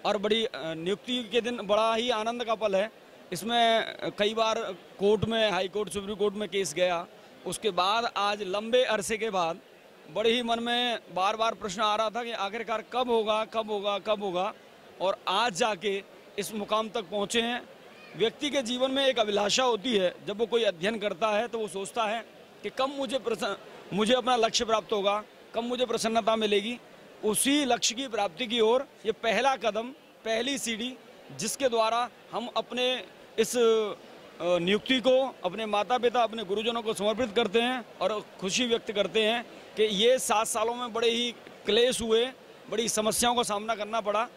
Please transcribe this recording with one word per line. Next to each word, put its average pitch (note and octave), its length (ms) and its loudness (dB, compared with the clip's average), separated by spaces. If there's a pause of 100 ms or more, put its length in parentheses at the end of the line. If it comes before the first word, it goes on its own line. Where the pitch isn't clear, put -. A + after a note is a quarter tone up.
और G#3 140 0
बड़ी, G#3+ 260 2
अ, - 100 -2
नियुक्ति F3 760 -4
के A#3+ 80 2
दिन A#3+ 160 -6
बड़ा G#3+ 380 2
ही A#3 160 0
आनंद A#3 340 -2
का A3 100 -2
पल G3+ 220 0
है। G#3 140 0 (420)
इसमें A3+ 520 2 (340)
कई G#3 160 0
बार A3 220 0 (420)
कोर्ट G3+ 260 4
में, A3 260 2
हाई F#3+ 180 0
कोर्ट, G3 220 -4
सुप्रीम G3 260 -6
कोर्ट G3+ 180 0
में G#3 140 -6
केस F#3 260 -2
गया, F3 320 0 (400)
उसके F#3+ 240 -2
बाद G3 460 2
आज G#3 260 0
लंबे A3 420 2
अरसे A3 340 0
के A3 120 -2
बाद F3 300 0 (500)
बड़े G#3 200 2
ही A#3+ 120 2
मन A#3 180 0
में A#3+ 380 0 (160)
बार-बार G#3+ 400 2
प्रश्न G3 280 -4
आ G#3 140 2
रहा G#3+ 140 0
था A#3 140 -4
कि A#3 80 -6
आखिरकार G#3+ 600 -4
कब B3 180 0
होगा, A3 340 2
कब A3 260 -4
होगा, G3+ 280 -2
कब G#3 240 -2
होगा, F#3+ 320 -2 (460)
और F#3 180 0 (100)
आज G#3+ 260 2
जाके G3 480 -2 (360)
इस G3+ 160 -6
मुकाम G#3+ 340 -2
तक A3 140 -4
पहुँचे G3+ 380 -2
हैं। A#3+ 280 -4 (480)
व्यक्ति A3+ 340 -2
के C#4 120 0
जीवन B3 280 -2
में C4+ 160 2
एक C4 120 2
अभिलाषा G#3 440 2
होती A#3 340 0
है, F#3 180 2 (120)
जब G3+ 120 -6
वो A3+ 80 0
कोई A#3 160 0
अध्ययन G3+ 360 0
करता G3 300 -2
है G#3+ 200 0
तो A3+ 100 -6
वो G#3+ 100 -4
सोचता F#3+ 360 -4
है A3 200 -4 (380)
कि G3+ 80 -6
कब C4 260 -2
मुझे C4 220 -2
प्रसन्न-, G#3 760 -6
मुझे G#3 200 4
अपना B3+ 220 2
लक्ष्य A3+ 280 2
प्राप्त G#3+ 280 0
होगा, G3+ 320 0 (300)
कब A3+ 80 -4
मुझे A#3+ 240 -2
प्रसन्नता A3+ 500 0
मिलेगी। G#3+ 420 0 (460)
उसी C4+ 400 2
लक्ष्य A#3+ 300 0
की C4 140 -6
प्राप्ति G3+ 380 -2
की A#3 140 0
ओर A#3+ 280 4 (180)
ये G#3+ 60 0
पहला A#3 440 2
कदम, A3 320 -2 (360)
पहली A#3 340 -2
सीढ़ी, A#3 380 -6 (420)
जिसके A3 300 -2
द्वारा A3+ 420 2 (220)
हम A3 240 -6
अपने B3 480 -2 (340)
इस, A3 180 0
अ, A3 400 4 (460)
नियुक्ति F3+ 580 2
को B3+ 340 4 (100)
अपने F#3+ 220 -4
माता G#3 320 0
पिता, A#3+ 240 2
अपने A3 220 -2
गुरुजनों A3 380 -2
को G#3+ 120 -2
समर्पित G#3+ 420 0
करते A#3 260 4
हैं B3 220 -2 (160)
और G#3 240 0 (160)
खुशी G3 260 0
व्यक्त A3+ 260 0
करते G3 320 2
हैं A#3 180 2 (340)
कि G3 60 4
ये A3 360 4
सात A3 280 2
सालों A3+ 280 0
में A#3+ 180 -8
बड़े A#3 180 2
ही A#3 220 0 (340)
क्लेश A#3+ 340 4
हुए, A3+ 260 4 (440)
बड़ी G#3+ 180 0
समस्याओं A3 460 2
का A#3+ 80 2
सामना G#3+ 320 -2
करना G#3+ 260 -4
पड़ा। G#3 240 0 (120)